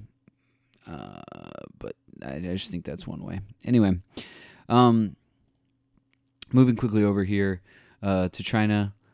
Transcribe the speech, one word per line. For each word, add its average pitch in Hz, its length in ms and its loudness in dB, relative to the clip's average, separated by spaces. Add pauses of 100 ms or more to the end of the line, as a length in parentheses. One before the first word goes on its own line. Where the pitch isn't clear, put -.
(880)
Uh, 50 320 -16 (580)
but - 180 -12 (300)
I, 67 100 -10
I 73 40 -8
just 90 320 -6
think 87 140 -8
that's - 200 -10
one - 180 -12
way. 98 180 -10 (220)
Anyway, 101 360 4 (720)
um, 117 460 4 (1400)
moving 127 240 6
quickly 107 280 0
over 101 220 2
here, 98 360 -2 (400)
uh, 92 280 0
to - 120 -10
China. 104 520 0 (200)